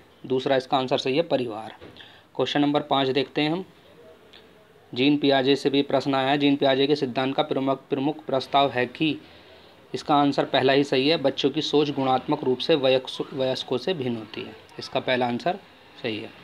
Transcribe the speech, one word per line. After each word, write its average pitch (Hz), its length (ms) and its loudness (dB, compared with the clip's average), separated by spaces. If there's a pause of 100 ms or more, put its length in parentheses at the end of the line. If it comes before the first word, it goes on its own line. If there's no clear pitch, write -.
(260)
दूसरा 131 300 0
इसका 131 220 0
आंसर 131 200 0
सही 131 180 -2
है 165 80 2
परिवार। 117 540 -4 (580)
क्वेश्चन 139 260 0
नंबर 143 200 2
पाँच 139 260 0
देखते 135 340 0
हैं 151 80 0
हम, 180 160 -4 (1300)
जीन 139 240 4
पियाजे 139 380 4
से 139 140 0
भी 139 120 2
प्रश्न 139 340 0
आया 131 120 0
है। 147 100 2
जीन 143 180 4
पियाजे 139 320 2
के 147 80 4
सिद्धांत 135 400 -2
का 156 80 0
प्रमुख, 135 460 -2
प्रमुख 143 360 -4
प्रस्ताव 135 460 0
है 123 140 0
कि, 143 320 -2 (760)
इसका - 220 0
आंसर 143 300 2
पहला 135 280 2
ही 143 100 4
सही 135 240 0
है, 165 100 2
बच्चों 135 320 0
की 147 120 -2
सोच 147 280 2
गुणात्मक 135 540 -2
रूप 127 140 0
से 165 180 2
वयस्क-, 135 580 0
वयस्कों 131 440 -2
से 185 160 -4
भिन्न 123 240 -4
होती 107 240 -12
है। 110 140 -14 (240)
इसका - 200 -4
पहला 123 280 0
आंसर 170 320 -2 (440)
सही 110 160 -6
है। 110 100 -12 (140)